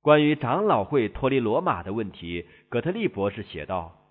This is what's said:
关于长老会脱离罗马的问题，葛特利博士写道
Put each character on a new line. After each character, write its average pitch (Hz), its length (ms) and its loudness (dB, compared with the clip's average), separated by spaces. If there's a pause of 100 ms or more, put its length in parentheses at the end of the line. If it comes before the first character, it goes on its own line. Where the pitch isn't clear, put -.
关 151 240 6
于 151 100 4
长 151 300 -2
老 127 180 2
会 120 240 0
脱 131 220 -2
离 135 100 2
罗 120 220 0
马 117 220 -2
的 95 100 -8
问 107 180 -6
题， 85 340 -10 (220)
葛 120 140 -2
特 170 100 -2
利 208 160 -4
博 98 240 -2
士 107 120 -12
写 73 220 -12
道 87 300 -6 (160)